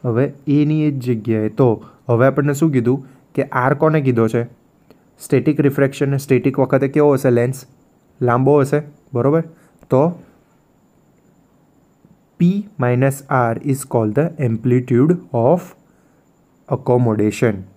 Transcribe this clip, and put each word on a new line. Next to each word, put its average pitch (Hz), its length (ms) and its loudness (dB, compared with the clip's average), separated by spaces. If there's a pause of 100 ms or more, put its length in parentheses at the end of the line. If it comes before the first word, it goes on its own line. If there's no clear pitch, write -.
હવે 127 300 -2 (140)
એની 151 360 2
એ 147 80 0
જ 135 80 -6
જગ્યાએ 113 500 -2
તો 113 360 0 (240)
હવે 120 180 4
આપણને 139 260 0
શું 160 180 0
કીધું 127 360 -2 (280)
કે 135 80 -2
આર 131 300 -2
કોને 156 280 0
કીધો 117 260 2
છે? 117 160 -2 (800)
સ્ટેટિક 147 360 0
રિફ્રેક્શન. 139 580 0
સ્ટેટિક 131 420 0
વખતે 135 280 0
કેવો 147 260 2
હશે 135 160 0
લેન્સ? 123 360 0 (560)
લાંબો 131 400 2
હશે, 147 200 0 (320)
બરોબર? 147 280 2 (480)
તો 160 300 0 (2250)
P 175 60 4 (340)
minus 123 320 0 (400)
R - 120 -6
is 135 120 -2 (180)
called 107 240 0
the 160 280 -2
amplitude 127 640 0 (220)
of 131 240 2 (1160)
accommodation 110 800 0 (240)